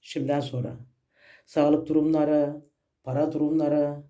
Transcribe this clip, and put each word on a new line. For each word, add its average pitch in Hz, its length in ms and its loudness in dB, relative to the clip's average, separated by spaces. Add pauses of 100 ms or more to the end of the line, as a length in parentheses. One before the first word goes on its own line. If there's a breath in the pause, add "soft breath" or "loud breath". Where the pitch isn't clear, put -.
Şimdiden 143 380 -2
sonra. 127 380 -6 (680 soft breath)
Sağlık 156 420 2
durumları, 151 800 2 (380)
para 143 280 -2
durumları. 147 800 0